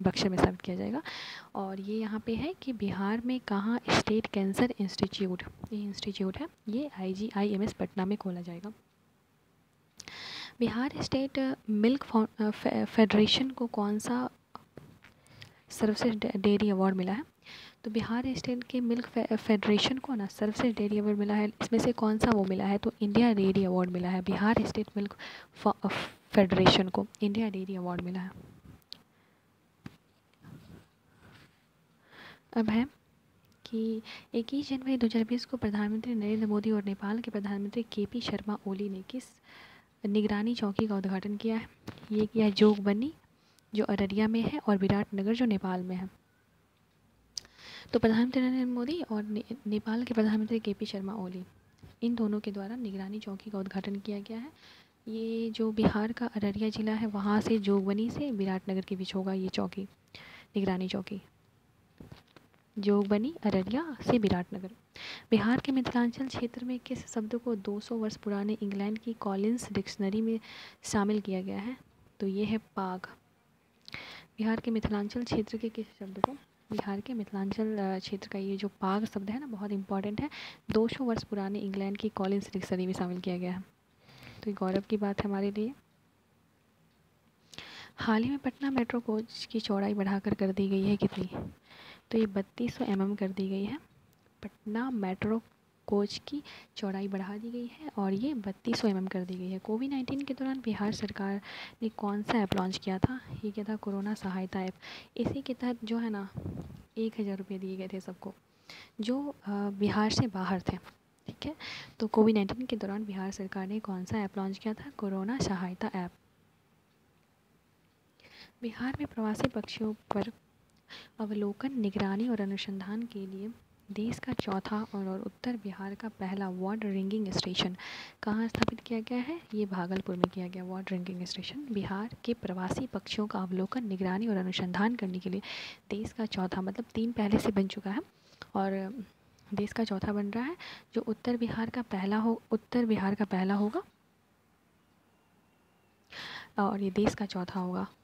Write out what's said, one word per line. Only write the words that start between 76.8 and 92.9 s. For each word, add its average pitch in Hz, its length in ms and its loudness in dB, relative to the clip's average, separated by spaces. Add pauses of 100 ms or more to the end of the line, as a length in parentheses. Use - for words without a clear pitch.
के 262 120 -8
मिथिलांचल, 208 640 -2
अ, 190 220 0
क्षेत्र - 280 -8
का 202 120 -6
ये 196 180 -4
जो 202 100 -4
पाग 196 380 0
शब्द 196 240 -6
है 226 100 -4
ना, 302 60 -8
बहुत 208 260 -6
important 196 500 -2
है, 294 80 -2 (420)
दो 220 160 6
सौ - 160 -4
वर्ष 226 200 0
पुराने 202 360 -4
इंग्लैंड 196 380 -2
की 220 120 -2
कॉलिंस 196 440 0
डिक्शनरी 185 340 -2
में 185 60 0
शामिल 180 260 -4
किया 185 180 -4
गया 180 140 -4
है। 185 100 -6 (840)
तो 220 60 -4
ये 202 40 0
गौरव 196 360 0
की 214 80 2
बात 202 260 0
है 202 60 -2
हमारे 202 220 0
लिए। 214 220 -2 (2250)
हाल 226 260 4
ही 247 60 0
में 277 100 0
पटना 277 320 -2
मेट्रो 240 280 2
कोच 220 520 -4
की 226 80 -2
चौड़ाई 202 340 0
बढ़ाकर 196 400 0
कर 190 200 2
दी 196 160 2
गई 190 140 4
है 202 120 4
कितनी? 190 340 0 (800)
तो 226 60 4
ये 220 80 6
बत्तीस 202 500 -2
सौ - 100 -2
एमएम 196 300 2